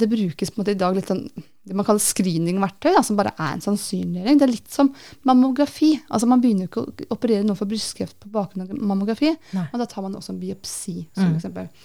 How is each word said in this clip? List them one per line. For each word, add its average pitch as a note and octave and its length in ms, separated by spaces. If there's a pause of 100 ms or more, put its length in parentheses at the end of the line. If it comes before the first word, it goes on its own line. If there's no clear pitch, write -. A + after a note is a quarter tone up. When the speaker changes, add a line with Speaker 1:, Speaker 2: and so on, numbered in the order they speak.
Speaker 1:
det A3+ 100
brukes G3+ 400
på - 80
en G3+ 60
måte G3+ 100
i F#3+ 80
dag F#3 160
litt G3 140
sånn, F#3 100 (160)
det - 400
man G3+ 80
kaller G#3 160
screeningverktøy, F#3 960
da, C4+ 80
som G#3 160
bare G3+ 160
er D#3 160
en - 140
sannsynliggjøring. F#3+ 760
Det C4+ 60
er A#3+ 80
litt - 180
som C#4 160 (400)
mammografi. C4+ 600 (180)
Altså, A#3 240
man B3 80
begynner G3+ 240
jo - 60
ikke - 100
å - 320
operere G#3+ 320
noe G3+ 160
for G3+ 80
brystkreft - 560
på G3+ 80
bakgrunn F#3+ 320
av G3 80 (160)
mammografi, G#3+ 400 (240)
Speaker 2:
Nei. F3+ 160
Speaker 1:
men A#3+ 160
da - 80
tar F#3+ 140
man G3 100
også - 160
en F3+ 80
biopsi, F#3 640 (100)
som F#3 160
Speaker 2:
Mm. D#3+ 80
Speaker 1:
eksempel. F3+ 320 (140)